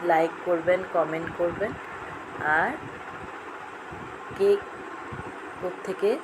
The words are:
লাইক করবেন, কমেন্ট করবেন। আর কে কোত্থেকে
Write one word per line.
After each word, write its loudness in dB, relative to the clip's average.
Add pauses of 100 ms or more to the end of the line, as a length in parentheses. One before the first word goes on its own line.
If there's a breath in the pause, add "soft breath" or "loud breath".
লাইক 6 (140)
করবেন, 4 (100)
কমেন্ট 2 (100)
করবেন। 0 (720)
আর 4 (1700)
কে 6 (1040)
কোত্থেকে 0